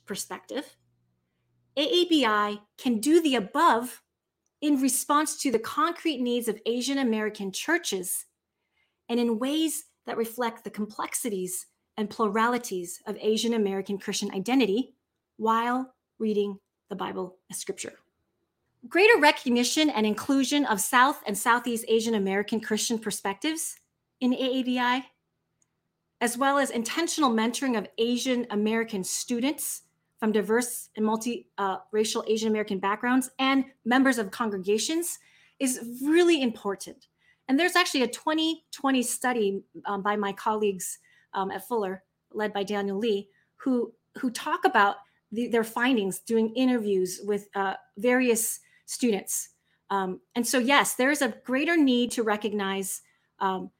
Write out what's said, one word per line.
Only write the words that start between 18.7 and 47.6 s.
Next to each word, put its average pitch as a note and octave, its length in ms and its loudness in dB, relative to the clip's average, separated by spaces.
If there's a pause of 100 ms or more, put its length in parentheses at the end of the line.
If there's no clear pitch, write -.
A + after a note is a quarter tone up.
Greater G#4 320 6
recognition D4 680 2
and G#3+ 160 0
inclusion C4+ 580 0
of G3+ 160 0
South C4 460 2
and G3+ 100 -4
Southeast A#3 520 0
Asian A3+ 260 2
American G3+ 460 0
Christian A3 380 -2
perspectives A3 800 -6 (420)
in B3 120 4
A - 40 -2
A C4 260 0
B B3 160 -2
I, B3 260 0 (1160)
as A#3+ 180 0
well C#4 200 4
as C4+ 120 2
intentional D4 600 0
mentoring A3+ 460 0
of G3 100 -4 (120)
Asian A#3+ 520 0
American G#3+ 540 0
students - 800 -4 (360)
from G#3+ 140 0
diverse A3 640 0
and G#3+ 80 -2
multi-, A3 420 -2 (120)
uh, G3 180 -2 (160)
racial A3 340 0
Asian A3 220 0
American G#3+ 300 0
backgrounds A#3+ 600 0
and C4+ 280 2 (180)
members B3+ 340 4
of G3 120 -2
congregations A3 880 -2 (420)
is B3 420 -4
really E4 380 6
important. - 680 -4 (400)
And C4+ 120 4
there's F4+ 160 2
actually F4 260 4
a A#3 60 2
twenty D#4+ 640 -2
twenty C4+ 300 2
study, A3 600 0 (220)
um, G3 180 -4
by G#3 140 0
my G3+ 160 -2
colleagues, G#3 680 -2 (360)
um, F#3+ 160 -4
at G3 180 -10
Fuller, G3 340 -4 (300)
led G#3 200 -4
by G3+ 100 -4
Daniel G3 360 -4
Lee, G3+ 300 -2 (280)
who, B3 360 -2 (260)
who B3+ 120 -4
talk D#4 340 -2
about G3+ 320 6 (360)
the, A#3 160 -4
their A3+ 160 4
findings, A3 560 0
doing A3+ 340 0
interviews G#3 720 2
with, G3+ 300 -4
uh, F#3+ 200 0 (240)